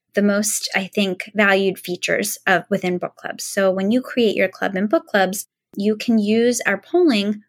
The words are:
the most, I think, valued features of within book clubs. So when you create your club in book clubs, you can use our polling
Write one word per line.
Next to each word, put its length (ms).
the 80
most, 520
I 120
think, 480
valued 440
features 680
of 240
within 260
book 200
clubs. 280
So 260
when 200
you 100
create 340
your 140
club 280
in 100
book 200
clubs, 400
you 200
can 220
use 440
our 160
polling 720